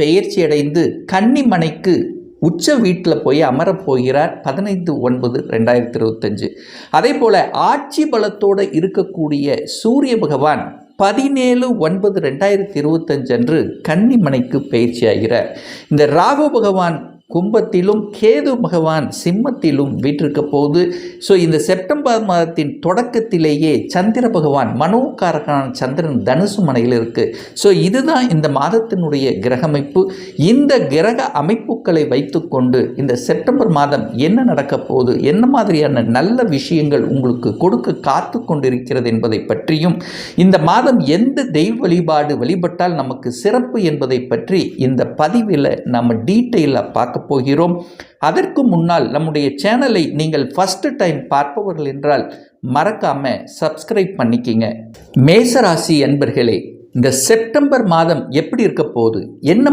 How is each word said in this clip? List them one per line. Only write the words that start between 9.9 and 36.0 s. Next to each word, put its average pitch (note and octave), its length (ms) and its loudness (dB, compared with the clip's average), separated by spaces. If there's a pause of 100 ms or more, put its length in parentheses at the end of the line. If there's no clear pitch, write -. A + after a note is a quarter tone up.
பகவான் C#3+ 400 0 (400)
பதினேழு B3+ 640 2 (180)
ஒன்பது F#3+ 400 0
ரெண்டாயிரத்தி G3 560 0
இருபத்தஞ்சு D3+ 560 -2
அன்று C#3 220 2 (280)
கன்னி A3 380 4
மனைக்கு C3+ 340 0 (140)
பெயர்ச்சியாகிறார். A2+ 760 2 (440)
இந்த D3 120 6 (140)
ராகு C#4 300 2 (100)
பகவான் F#3+ 400 0 (360)
கும்பத்திலும் G3+ 640 0 (160)
கேது C#4 340 2 (120)
பகவான் D#3+ 420 0 (140)
சிம்மத்திலும் E3+ 760 0 (120)
வீற்றிருக்க D3 360 0 (140)
போகுது. D3 260 2 (460)
So, G3 60 2 (120)
இந்த D#3+ 140 2 (100)
செப்டம்பர் A3 640 -2
மாதத்தின் E3 420 -2 (120)
தொடக்கத்திலேயே E3+ 840 0 (240)
சந்திர A3 400 0
பகவான், C#3 360 0 (100)
மனோகாரகனான D#3 880 -2 (100)
சந்திரன் C#3+ 460 -2
தனுசு F#3 400 0
மனையில் B2 320 2
இருக்கு. A2+ 260 -2 (360)
So, G#3 100 6 (160)
இதுதான் C4 480 0
இந்த D3+ 140 2 (100)
மாதத்தினுடைய E3 720 0 (160)
கிரகமைப்பு. D3 560 0 (480)
இந்த C#4 280 4 (140)
கிரக A3+ 360 0 (140)
அமைப்புகளை F#3 600 0 (100)
வைத்துக்கொண்டு C3 720 0 (220)
இந்த B2 120 0 (120)
செப்டம்பர் A3 500 2
மாதம் C#3 260 2 (220)
என்ன A#3 240 2
நடக்க C#3 300 -2 (100)
போகுது, B2+ 240 2 (180)
என்ன A3 220 4
மாதிரியான D3+ 500 2 (140)